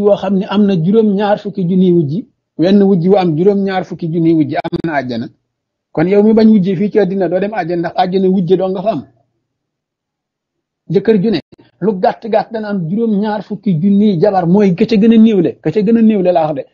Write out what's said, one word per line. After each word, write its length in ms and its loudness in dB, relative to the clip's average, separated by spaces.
woo 160 2
xam 220 -2
ne 80 -2
am 200 0
na 100 0
juróom-ñaar 640 0
fukki 300 -8
junniy 240 2
wujj, 200 0
wenn 240 4
wujj 260 2
wu 80 4
am 200 0
juróom-ñaar 480 0
fukki 240 -10
junniy 260 2
wujj 220 0
am 180 -6
na 160 -6
àjjana. 260 -6
Kon 160 -2
yow 140 2
mi 120 4
bañ 140 6
wujje 280 2
fii 140 -2
ci 80 -2
àddina 300 -2
doo 120 -2
dem 140 -4
àjjana, 260 -4
ndax 160 -6
àjjana 320 0
wujje 280 0
doo 120 -2
nga 140 -6
fa 100 -4
am. 100 -6
Jëkkër 320 0
ju 80 0
ne 100 -2
lu 180 -2
gàtt 300 -2
gàtt 240 -2
dana 160 -8
am 100 -4
juróom-ñaar 540 -2
fukki 280 -6
junniy 400 2
jabar, 260 0
mooy 280 2
ka 120 0
ca 100 0
gën 180 4
a 40 4
néewle, 320 4
ka 100 -4
ca 100 -2
gën 180 2
a 40 0
néewle 300 2
laa 140 0
wax 100 -4
de, 60 -8